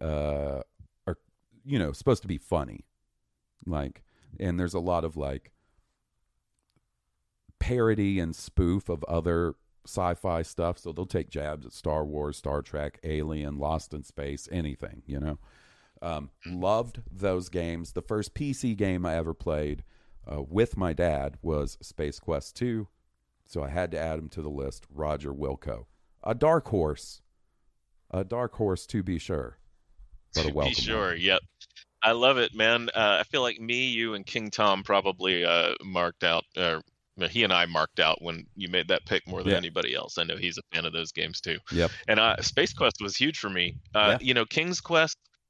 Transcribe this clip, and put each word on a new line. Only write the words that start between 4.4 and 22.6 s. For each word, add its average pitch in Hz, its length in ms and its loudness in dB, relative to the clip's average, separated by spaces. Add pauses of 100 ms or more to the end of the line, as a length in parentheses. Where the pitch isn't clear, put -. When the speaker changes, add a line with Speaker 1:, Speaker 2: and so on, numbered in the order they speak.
Speaker 1:
there's 87 140 0
a 92 60 -2
lot 85 260 0
of, 78 100 -6
like, 69 360 -6 (2000)
parody 107 600 4
and 82 160 -2
spoof 92 540 2
of 80 160 -4
other 85 480 2 (320)
sci-fi 87 560 0
stuff. 85 380 -2
So 85 120 -10
they'll 82 140 -6
take 90 240 -2
jabs 76 360 -6
at 57 80 -18
Star 78 300 -2
Wars, 73 340 -4
Star 71 240 -2
Trek, 73 420 -6
Alien, 76 540 -4
Lost 78 360 -4
in 73 100 -10
Space, 71 480 -10
anything, 78 540 -6
you 69 140 -6
know. 76 200 -4 (600)
Um, 76 280 -6 (180)
Speaker 2:
Mm-hmm. 90 160 -6
Speaker 1:
loved 113 380 0 (100)
those 92 380 0
games. 85 420 -4
The 87 100 -6
first 107 320 -4
P 143 200 -2
C 123 200 0
game 95 320 0
I 82 100 0
ever 82 180 0
played, 76 500 -2 (480)
uh, 73 100 -4
with 90 360 2
my 90 160 2
dad 73 480 0
was 73 400 -2
Space - 400 -6
Quest 76 340 -4
two. 113 320 -2 (580)